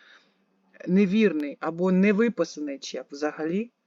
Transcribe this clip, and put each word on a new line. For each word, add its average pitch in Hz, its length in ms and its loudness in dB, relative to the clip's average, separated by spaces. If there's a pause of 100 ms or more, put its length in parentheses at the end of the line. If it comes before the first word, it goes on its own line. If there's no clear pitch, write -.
(880)
невірний 180 760 2
або 170 320 -2
невиписаний 185 880 0
чек - 320 -12
взагалі, 156 600 -4 (160)